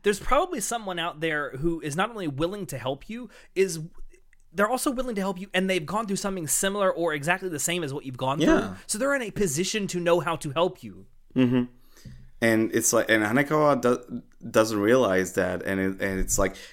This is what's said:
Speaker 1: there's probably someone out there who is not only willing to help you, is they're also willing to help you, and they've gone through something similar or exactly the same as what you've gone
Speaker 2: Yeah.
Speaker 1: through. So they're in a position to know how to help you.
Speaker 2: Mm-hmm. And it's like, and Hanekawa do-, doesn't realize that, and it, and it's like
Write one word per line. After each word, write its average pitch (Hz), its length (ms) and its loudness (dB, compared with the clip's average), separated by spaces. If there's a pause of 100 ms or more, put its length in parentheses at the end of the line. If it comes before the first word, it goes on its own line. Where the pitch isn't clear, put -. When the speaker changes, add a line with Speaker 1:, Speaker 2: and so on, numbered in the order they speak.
Speaker 1:
there's 202 180 0
probably 320 400 2
someone 196 380 -4
out 165 220 -4
there 151 360 -2
who 165 240 -2
is 143 160 -4
not 202 140 0
only 208 180 -6
willing 170 380 -2
to 139 100 -10
help 127 320 -6
you, 233 220 -12 (240)
is 180 260 2 (720)
they're 196 160 2
also 254 220 0
willing 247 240 -4
to 196 80 -2
help 185 180 -4
you, 196 140 -12
and 190 160 2
they've 175 160 0
gone 208 200 -4
through 196 100 -2
something 185 300 -4
similar 196 460 0
or 165 220 0
exactly 175 340 -2
the 156 100 -4
same 170 240 -2
as 135 120 -4
what 143 100 -8
you've 127 140 -10
gone 131 240 0
Speaker 2:
Yeah. 320 180 6
Speaker 1:
through. 95 160 -8 (120)
So 214 100 -4
they're 277 160 0
in 269 80 -2
a 208 80 -8
position 190 560 -2
to 175 140 -4
know 175 200 4
how 165 160 -2
to 151 140 -8
help 170 320 0
you. 98 240 -16 (300)
Speaker 2:
Mm-hmm. 123 300 4 (760)
And 113 320 4
it's - 180 2
like, 113 160 4
and 110 140 4
Hanekawa 143 580 2
do-, 120 420 0 (280)
doesn't 110 300 4
realize 101 540 4
that, 92 280 0
and 95 160 -2
it, 95 240 -2
and 95 160 -2
it's 92 220 0
like 95 160 0 (160)